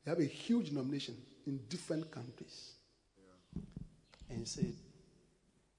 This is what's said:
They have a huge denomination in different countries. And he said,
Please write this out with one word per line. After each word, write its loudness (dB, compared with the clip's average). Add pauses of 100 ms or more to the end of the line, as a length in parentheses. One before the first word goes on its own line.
They -2
have 4
a 10
huge 4
denomination 0 (300)
in 0 (100)
different 0
countries. -10 (1500)
And -4
he -4
said, 0 (1040)